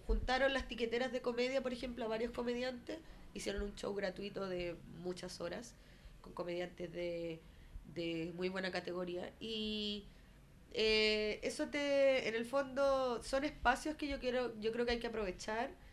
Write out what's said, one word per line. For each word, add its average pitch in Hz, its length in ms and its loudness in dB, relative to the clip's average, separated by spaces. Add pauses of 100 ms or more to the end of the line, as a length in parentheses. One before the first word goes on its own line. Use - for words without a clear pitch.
juntaron 254 440 4
las 262 140 0
tiqueteras 233 460 0
de 247 100 0
comedia, 247 400 2
por 254 100 -2
ejemplo, 247 320 -4
a 220 40 0
varios 226 240 0
comediantes, 247 640 -2 (360)
hicieron 202 280 -2
un 202 140 -4
show 202 180 -2
gratuito 196 540 -2
de 175 260 -2 (240)
muchas 180 420 -6
horas, 175 360 -6 (460)
con - 100 -14
comediantes 175 600 -4
de, 170 460 -2 (560)
de 165 400 -2
muy 185 140 0
buena 185 240 -2
categoría, 180 680 -2
y, 214 680 -2 (720)
eh, 214 640 4
eso - 260 0
te, 277 600 6
en 220 60 2
el 233 100 0
fondo, 262 800 2
son 269 220 0
espacios 285 520 2
que 294 120 -2
yo 277 120 -2
quiero, 247 400 0
yo 220 120 2
creo 240 120 2
que 240 80 4
hay 233 60 2
que 233 80 -4
aprovechar, 220 640 -2 (220)